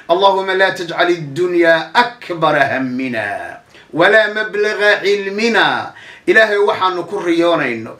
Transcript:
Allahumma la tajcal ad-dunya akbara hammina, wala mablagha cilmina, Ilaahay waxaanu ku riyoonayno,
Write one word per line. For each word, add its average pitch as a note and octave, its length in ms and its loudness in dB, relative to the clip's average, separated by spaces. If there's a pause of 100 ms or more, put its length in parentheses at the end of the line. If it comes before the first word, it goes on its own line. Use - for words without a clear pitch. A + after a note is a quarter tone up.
Allahumma F#3+ 460 2
la F#3 160 2
tajcal E3+ 380 -2
ad-dunya E3 880 0
akbara D#3+ 720 0
hammina, A#2+ 880 -6 (360)
wala G3+ 420 4
mablagha G#3 680 0
cilmina, G3 880 0 (340)
Ilaahay G#3 320 4
waxaanu F#3+ 460 0
ku G3+ 140 -8
riyoonayno, E3 800 -2